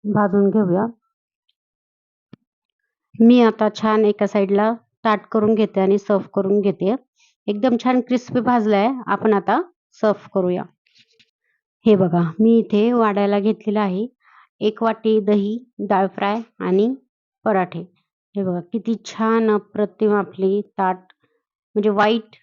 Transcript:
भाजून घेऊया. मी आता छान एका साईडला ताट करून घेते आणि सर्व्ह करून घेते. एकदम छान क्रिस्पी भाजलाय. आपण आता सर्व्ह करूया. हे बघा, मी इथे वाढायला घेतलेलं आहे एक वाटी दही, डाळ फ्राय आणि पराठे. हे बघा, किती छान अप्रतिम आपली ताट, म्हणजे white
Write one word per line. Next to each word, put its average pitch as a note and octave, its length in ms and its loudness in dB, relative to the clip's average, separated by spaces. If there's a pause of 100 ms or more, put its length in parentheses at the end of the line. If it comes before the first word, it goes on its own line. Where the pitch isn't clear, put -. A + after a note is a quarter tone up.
भाजून G3+ 460 0
घेऊया. G3 360 0 (2250)
मी A#3+ 260 6
आता A3 340 2
छान A3 300 0
एका G#3 220 0
साईडला G3+ 460 0 (300)
ताट G#3+ 280 -2
करून A3 240 2
घेते G#3 240 0
आणि F#3+ 180 2
सर्व्ह G3 380 -2
करून G3 260 0
घेते. F#3+ 340 -2 (520)
एकदम G#3 360 0
छान B3+ 180 2
क्रिस्पी B3 380 -4
भाजलाय. A3 480 2 (200)
आपण G#3 260 0
आता G3+ 280 0 (400)
सर्व्ह G#3 320 -2
करूया. F3+ 300 -2 (1200)
हे G#3+ 100 6
बघा, F3 260 0 (180)
मी A3+ 200 4
इथे A3 340 0
वाढायला G3+ 460 0
घेतलेलं G#3+ 400 -2
आहे G3+ 280 -4 (540)
एक G#3+ 220 -2
वाटी A3 360 0
दही, G#3 380 0 (220)
डाळ G3 280 0
फ्राय G3+ 340 -4 (180)
आणि G3 340 0 (520)
पराठे. F3+ 340 -2 (560)
हे G3+ 80 -4
बघा, F3+ 160 -4 (140)
किती A3+ 220 -4 (100)
छान A3+ 460 -2
अप्रतिम G#3 640 -2
आपली G3 480 -2 (160)
ताट, F#3 200 -2 (800)
म्हणजे G#3+ 140 0
white G#3+ 540 0